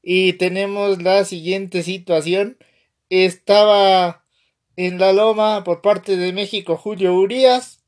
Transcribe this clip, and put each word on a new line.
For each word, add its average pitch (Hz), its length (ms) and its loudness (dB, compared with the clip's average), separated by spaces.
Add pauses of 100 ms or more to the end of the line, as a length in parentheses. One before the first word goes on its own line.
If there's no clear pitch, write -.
y 185 300 0
tenemos 196 680 -4
la 190 240 2
siguiente 180 600 -6
situación. 180 760 -4 (520)
Estaba 190 1120 2 (500)
en 180 240 -6
la 190 140 2
loma 214 500 0
por 175 200 -4
parte 202 340 0
de 180 160 -4
México 196 440 -6
Julio 185 380 -2
Urías 247 720 2